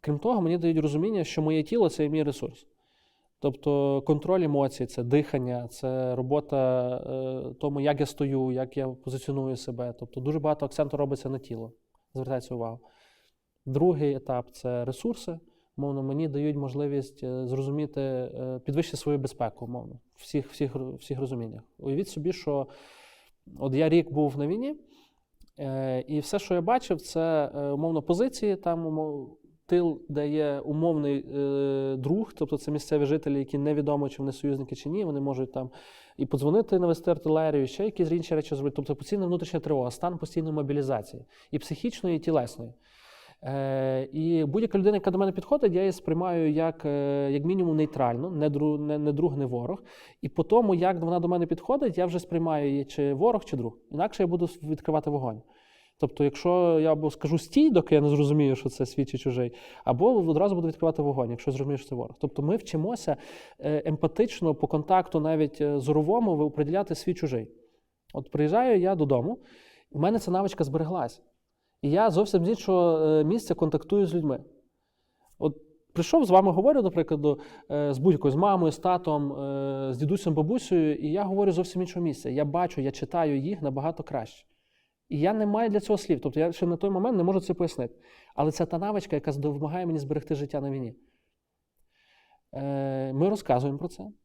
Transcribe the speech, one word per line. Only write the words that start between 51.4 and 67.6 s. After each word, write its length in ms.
підходить, 520
я 80
вже 120
сприймаю 520
її, 140
чи 300
ворог, 300
чи 120
друг. 220
Інакше 300
я 40
буду 200
відкривати 640
вогонь. 320
Тобто, 260
якщо 560
я 120
або 180
скажу 280
"стій", 320
доки 240
я 60
не 80
зрозумію, 480
що 120
це 180
свій 180
чи 140
чужий, 340
або 220
одразу 480
буду 140
відкривати 340
вогонь, 280
якщо 200
зрозумію, 280
що 100
це 60
ворог. 260
Тобто 220
ми 140
вчимося, 600
е, 280
емпатично 680
по 120
контакту 540
навіть, 400
е, 180
зоровому 580
ви-, 80
определяти 500
свій 200
чужий. 340